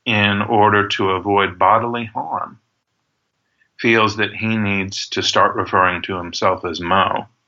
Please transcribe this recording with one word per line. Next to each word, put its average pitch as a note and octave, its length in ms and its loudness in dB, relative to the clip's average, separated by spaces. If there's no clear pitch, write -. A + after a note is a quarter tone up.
in G2+ 380 2
order G#2 460 2
to G2 220 -2
avoid F#2 480 0
bodily A2+ 460 2
harm, A#2+ 560 -10
feels A2 380 2
that G#2 180 -2
he A2 220 -2
needs G2 540 -4
to F#2+ 120 -2
start F2+ 340 2
referring F#2 460 0
to F#2+ 160 -6
himself F#2 460 -2
as F2 160 -6
Mo." F#2 460 0